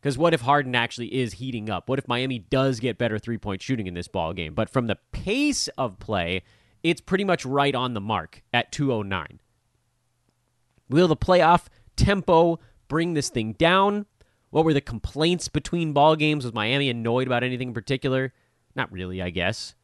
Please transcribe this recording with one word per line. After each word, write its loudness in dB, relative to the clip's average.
'Cause -2
what 4
if 0
Harden 2
actually -2
is -2
heating -8
up? -6
What 0
if -10
Miami -2
does 0
get -4
better -2
three-point -6
shooting -4
in -8
this -6
ball -4
game? -8
But -2
from -2
the -2
pace -2
of -6
play, -4
it's 0
pretty -2
much 0
right 2
on -2
the -4
mark -4
at 0
two -2
oh -2
nine. -6
Will 4
the 2
playoff 4
tempo 4
bring -2
this -2
thing -4
down? 4
What 2
were 4
the 4
complaints -2
between -4
ball 6
games? 0
Was -6
Miami 0
annoyed -2
about 0
anything -4
in -10
particular? -4
Not -6
really, -8
I -4
guess. -4